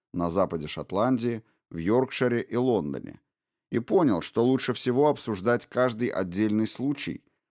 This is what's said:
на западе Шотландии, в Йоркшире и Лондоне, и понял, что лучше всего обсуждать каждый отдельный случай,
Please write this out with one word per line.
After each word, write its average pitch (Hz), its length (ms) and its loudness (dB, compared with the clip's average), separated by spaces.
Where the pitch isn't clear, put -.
на 87 200 -2
западе 85 340 0
Шотландии, 113 760 -2
в 85 80 -12
Йоркшире 117 640 0
и - 140 -6
Лондоне, 101 640 -2
и - 80 0
понял, 120 440 2
что - 220 0
лучше 127 300 2
всего 131 360 2
обсуждать 117 580 0
каждый 120 400 0
отдельный 104 580 0
случай, 131 580 -6